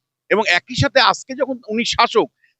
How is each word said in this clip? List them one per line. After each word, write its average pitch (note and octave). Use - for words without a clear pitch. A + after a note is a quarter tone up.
এবং G3+
একই F3
সাথে C4+
আজকে A3
যখন C4+
উনি A3
শাসক, A3+